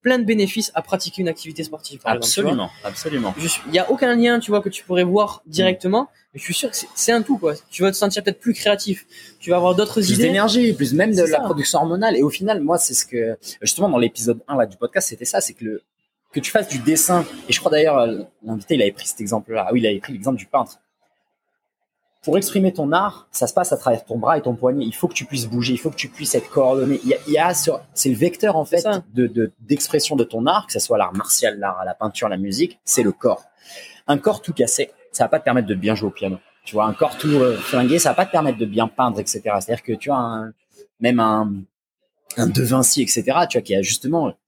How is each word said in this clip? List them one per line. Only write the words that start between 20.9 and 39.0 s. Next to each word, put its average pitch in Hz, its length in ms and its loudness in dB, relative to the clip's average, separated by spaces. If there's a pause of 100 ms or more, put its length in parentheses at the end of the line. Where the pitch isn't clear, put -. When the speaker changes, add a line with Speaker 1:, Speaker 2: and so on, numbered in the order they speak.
Speaker 2:
Pour 151 120 2
exprimer 190 360 2
ton 147 200 -2
art, 190 380 -2
ça - 160 -2
se - 80 -6
passe 175 180 0
à - 40 0
travers - 280 0
ton 117 140 -6
bras 147 180 2
et 147 60 -2
ton 123 140 -2
poignet. 127 280 0
Il 113 100 -4
faut - 120 -4
que - 80 -4
tu 139 100 -4
puisses 123 220 -6
bouger, 120 260 -2
il 120 60 -2
faut - 100 -4
que - 80 -8
tu 123 120 -8
puisses - 260 -6
être 120 160 -2
coordonné. 135 540 2
Il 127 60 0
y 131 40 4
a, - 20 0 (120)
il 147 40 0
y 151 60 4
a 170 160 2
ce, - 160 0 (240)
c'est - 140 0
le 123 80 2
vecteur, 175 400 2
en 151 80 0
fait, 170 140 2
Speaker 1:
C'est - 40 2 (100)
ça. 190 120 -2 (100)
Speaker 2:
de, 123 140 4
de, 110 320 0
d'expression 143 560 0
de 120 80 2
ton 113 220 -4
art, 185 200 2
que - 60 -12
ce 98 80 -4
soit 113 180 0
l'art 92 160 0
martial, 104 440 0
l'art, 95 280 -4
la 90 80 -6
peinture, 110 340 -4
la 95 80 -2
musique, 101 480 -4
c'est - 200 2
le 98 80 2
corps. - 320 0 (640)
Un 143 100 2
corps 202 240 -2
tout 170 100 -8
cassé, - 380 -2 (220)
ça 127 120 0
va - 40 -2
pas 156 100 2
te - 60 -6
permettre 123 240 0
de 104 80 0
bien 101 180 0
jouer 104 140 -2
au 90 40 -4
piano. 95 260 -6 (260)
Tu - 100 -16
vois, 107 120 2
un 107 60 0
corps - 240 -2
tout, 156 120 -4
euh, 127 280 4
flingué, 127 440 0
ça 143 100 2
va - 60 0
pas 185 100 2
te - 60 -10
permettre 147 260 2
de 113 80 -2
bien 107 220 0
peindre, 113 320 -2